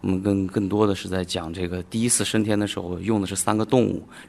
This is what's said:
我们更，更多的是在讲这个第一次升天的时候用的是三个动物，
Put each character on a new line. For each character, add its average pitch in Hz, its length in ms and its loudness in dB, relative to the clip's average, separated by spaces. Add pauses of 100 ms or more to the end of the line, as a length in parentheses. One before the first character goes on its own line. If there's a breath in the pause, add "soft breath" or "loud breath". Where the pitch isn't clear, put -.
我 98 60 -4
们 95 160 0
更， 98 240 2
更 98 220 -2
多 104 180 4
的 101 80 2
是 95 140 -8
在 92 160 -2
讲 87 280 -6
这 90 140 -4
个 90 180 -4
第 113 180 -4
一 120 60 2
次 117 160 2
升 110 200 2
天 107 120 2
的 104 120 0
时 - 100 -4
候 87 220 -6
用 104 200 2
的 95 60 0
是 98 80 -4
三 107 220 0
个 107 80 2
动 120 200 4
物， 95 220 -2 (220 loud breath)